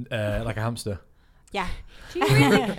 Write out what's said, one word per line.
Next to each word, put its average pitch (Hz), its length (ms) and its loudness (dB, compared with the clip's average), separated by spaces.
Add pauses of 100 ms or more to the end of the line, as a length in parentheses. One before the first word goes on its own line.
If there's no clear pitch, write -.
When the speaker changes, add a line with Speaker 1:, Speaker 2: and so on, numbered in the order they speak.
(100)
Speaker 1:
Uh, 107 340 -4
like 110 140 -6
a - 20 -4
hamster. 110 400 -6 (520)
Speaker 2:
Yeah. 196 160 -4 (440)
Speaker 3:
Do 339 60 -8
you 359 80 2
really 208 520 4